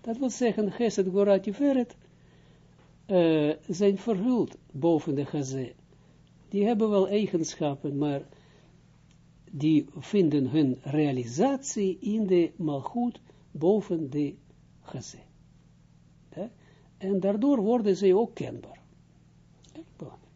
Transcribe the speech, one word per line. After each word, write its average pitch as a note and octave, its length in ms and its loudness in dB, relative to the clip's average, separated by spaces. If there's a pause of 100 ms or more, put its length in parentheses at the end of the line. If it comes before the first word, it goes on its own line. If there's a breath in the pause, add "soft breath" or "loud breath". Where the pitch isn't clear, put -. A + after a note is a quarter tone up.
Dat A#3 180 -6
wil C4 120 -2
zeggen, G#3+ 420 0
Gesed, G#3+ 340 0
Gvura, G3 340 4
Tiferet, B3+ 560 0 (1080 soft breath)
eh, D#3+ 440 4 (180)
zijn G3 300 2
verhuld A3 580 -2 (140)
boven D3+ 440 0
de C#3 100 -2
Gazé. C3+ 480 -6 (760 soft breath)
Die G3+ 160 0
hebben A3 260 2
wel G3 180 4
eigenschappen, D#3+ 880 -2
maar C#3+ 240 -2 (1300 soft breath)
die D3+ 360 2 (120)
vinden D3 520 2
hun C3+ 320 2
realisatie D3+ 1160 -2
in G#3+ 260 -2
de F3 300 2
Malchut D#3+ 640 -4 (300 soft breath)
boven E3 600 0
de D3 240 -4 (460)
Gazé. - 380 -18 (1160)
Ja? G#3 160 -10 (480 soft breath)
En G3 220 0
daardoor G#3 380 2
worden G#3 380 2
ze F#3 200 4
ook A3+ 180 0
kenbaar. - 480 -10 (880)
Erg E4 120 -18 (120)
belangrijk. - 400 -20